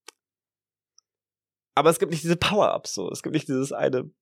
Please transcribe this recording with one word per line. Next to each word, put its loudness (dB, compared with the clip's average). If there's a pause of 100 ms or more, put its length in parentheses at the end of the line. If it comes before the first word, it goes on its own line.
(1800)
Aber 6
es 2
gibt 0
nicht -4
diese 2
Power-Ups 0
so. -6
Es -10
gibt -6
nicht -2
dieses -2
eine 0 (120)